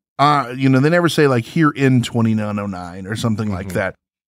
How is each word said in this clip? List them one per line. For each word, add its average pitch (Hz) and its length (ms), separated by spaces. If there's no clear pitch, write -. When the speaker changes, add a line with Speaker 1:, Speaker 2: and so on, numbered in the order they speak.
Speaker 1:
Uh, 139 380
you 135 140
know, 131 100
they 151 100
never 175 200
say, 151 160
like, 123 180
Here 156 260
in 131 320
twenty-nine 110 560
oh 101 80
nine 92 400
or 107 100
something 110 340
like 98 180
Speaker 2:
Mm-hmm. 92 100
Speaker 1:
that. 95 160